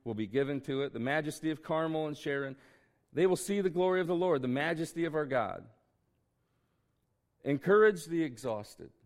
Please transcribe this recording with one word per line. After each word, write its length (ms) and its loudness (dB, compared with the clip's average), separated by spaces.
will 100 -6
be 140 -4
given 340 0
to 220 -4
it, 100 -6
the 60 -6
majesty 500 -2
of 140 -6
Carmel 420 -2
and 100 -6
Sharon. 400 -6
They 120 2
will 100 4
see 260 0
the 100 2
glory 280 2
of 60 0
the 80 0
Lord, 300 2
the 40 -2
majesty 580 0
of 100 -2
our 100 0
God." 400 -2
Encourage 600 4
the 160 -2
exhausted 680 -6